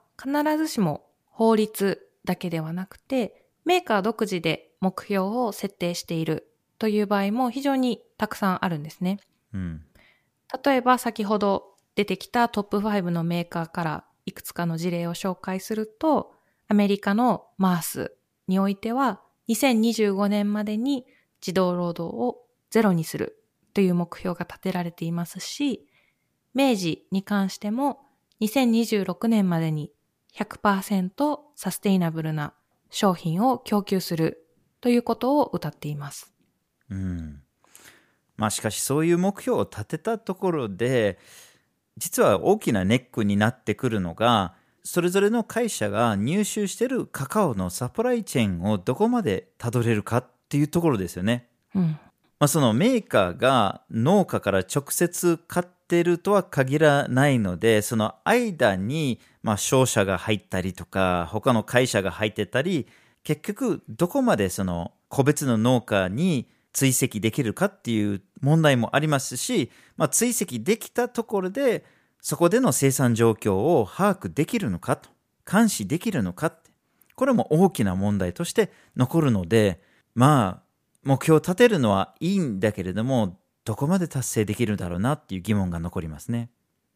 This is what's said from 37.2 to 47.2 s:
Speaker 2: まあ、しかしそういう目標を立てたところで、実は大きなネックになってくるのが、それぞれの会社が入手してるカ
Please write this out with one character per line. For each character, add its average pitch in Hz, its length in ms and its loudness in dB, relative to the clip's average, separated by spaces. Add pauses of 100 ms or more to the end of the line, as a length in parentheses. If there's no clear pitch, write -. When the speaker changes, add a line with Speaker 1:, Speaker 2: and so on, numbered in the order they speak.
Speaker 2:
ま 107 120 -2
あ、 - 20 0
し - 100 -6
か 110 100 -2
し - 100 -8
そ 143 200 -2
う 160 60 0
い 170 60 4
う 170 60 2
目 196 200 0
標 233 200 -2
を 104 60 2
立 - 200 -10
て 156 140 -8
た 220 200 -4
と 190 160 -8
こ 190 180 -2
ろ 135 160 -2
で、 110 500 0 (800)
実 - 260 -2
は 110 200 4
大 196 160 4
き 147 140 -2
な 95 120 2
ネ 107 120 2
ッ - 140 -4
ク 113 140 -2
に 101 120 2
な 107 120 4
っ - 160 -6
て 107 100 0
く - 140 -4
る 110 120 -2
の 85 140 -6
が、 107 400 2 (300)
そ - 160 -2
れ 175 100 0
ぞ 196 100 2
れ 202 100 2
の 233 140 -2
会 226 240 -4
社 104 220 -4
が 107 260 2
入 127 220 0
手 208 280 -2
し - 100 -8
て 240 120 0
る 233 180 -2
カ - 200 -10